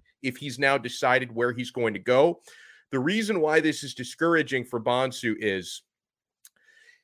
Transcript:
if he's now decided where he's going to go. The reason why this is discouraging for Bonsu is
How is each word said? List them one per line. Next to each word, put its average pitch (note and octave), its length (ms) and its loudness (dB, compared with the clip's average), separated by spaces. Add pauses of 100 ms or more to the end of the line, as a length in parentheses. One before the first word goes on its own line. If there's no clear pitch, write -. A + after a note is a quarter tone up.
(220)
if B2+ 140 -4
he's C3+ 240 -8
now C#3 180 4
decided B2+ 560 0
where A#2+ 180 0
he's A#2+ 200 -8
going A2+ 220 0
to F#2+ 40 -6
go. B2+ 420 4 (520)
The C3+ 80 -2
reason G3+ 400 0
why D#3 180 4
this D#3 240 0
is C3+ 120 -10
discouraging C3+ 720 0
for A#2+ 160 -6
Bonsu B2+ 600 0
is F#2+ 420 -4 (1200)